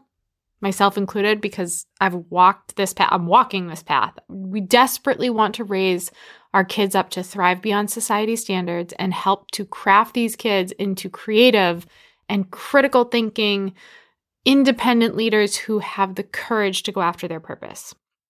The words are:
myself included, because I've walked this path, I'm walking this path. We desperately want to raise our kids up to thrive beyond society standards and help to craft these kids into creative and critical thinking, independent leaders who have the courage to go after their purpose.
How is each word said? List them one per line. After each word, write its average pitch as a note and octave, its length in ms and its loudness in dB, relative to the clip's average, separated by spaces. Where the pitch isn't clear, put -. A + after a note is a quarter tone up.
myself G3 380 0
included, G#3 420 0
because G3 460 -6
I've F#3+ 140 0
walked F3+ 640 2
this G3 180 -2
path, - 180 2
I'm F3 140 0
walking G3 420 2
this D#3+ 140 -14
path. C3+ 320 -2
We F#3+ 340 -8
desperately A#3+ 720 2
want A3 240 0
to A#3 80 -8
raise F#3+ 480 -2
our G3 100 4
kids G3 300 -2
up F#3+ 180 0
to F3+ 120 -6
thrive F#3 360 0
beyond G#3 300 -2
society A3 460 -2
standards F3 640 -4
and F#3 160 -2
help - 360 -2
to G3+ 140 -8
craft G#3 480 2
these A#3 220 -2
kids G3 380 -2
into F#3+ 360 -6
creative G#3+ 800 2
and G3 220 -2
critical C#4 540 2
thinking, G#3+ 720 -2
independent B3 720 4
leaders G#3+ 420 0
who G#3+ 200 -4
have F#3+ 380 -4
the G3+ 80 -6
courage G3+ 580 -4
to G#3 100 -6
go F#3+ 100 -4
after E3+ 260 -4
their D#3+ 120 -10
purpose. - 540 -16